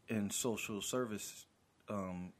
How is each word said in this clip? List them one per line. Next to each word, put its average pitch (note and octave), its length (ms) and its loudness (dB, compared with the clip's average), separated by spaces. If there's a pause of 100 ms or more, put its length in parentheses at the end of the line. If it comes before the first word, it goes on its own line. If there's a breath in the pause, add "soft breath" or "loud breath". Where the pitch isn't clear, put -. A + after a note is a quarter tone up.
(100)
and G2+ 220 4
social G#2+ 500 0
service, A#2 640 -2 (420)
um, F#2 520 -2